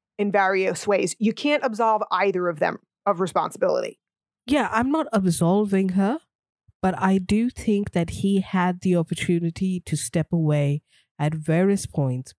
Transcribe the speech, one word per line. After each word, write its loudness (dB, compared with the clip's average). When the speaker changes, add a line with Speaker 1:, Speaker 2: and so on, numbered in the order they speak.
Speaker 1:
in 0
various 0
ways. 0
You 2
can't -2
absolve 0
either 0
of -4
them -2
of 0
responsibility. -2
Speaker 2:
Yeah, 2
I'm 0
not 0
absolving 2
her, 0
but 0
I 4
do 0
think -2
that -2
he 0
had -2
the 2
opportunity -2
to -4
step -4
away 2
at 0
various 0
points, -4